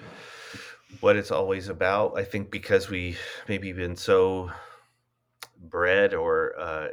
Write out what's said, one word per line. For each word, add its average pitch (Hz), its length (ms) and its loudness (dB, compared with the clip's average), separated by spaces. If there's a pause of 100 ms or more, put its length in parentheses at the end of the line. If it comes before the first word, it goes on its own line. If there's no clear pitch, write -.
(1000)
what 104 160 6
it's 101 140 -4
always 95 360 0
about. 95 500 2
I 101 60 -2
think 101 280 -6
because 98 380 2
we 90 280 -6 (300)
maybe 98 260 -4
been 90 220 -4
so 95 560 4 (1040)
bred 90 560 2
or, 80 460 0
uh, 78 340 -6